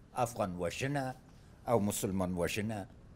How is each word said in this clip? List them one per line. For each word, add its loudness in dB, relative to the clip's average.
افغان 0
وژنه 0
او 8
مسلمان 2
وژنه 0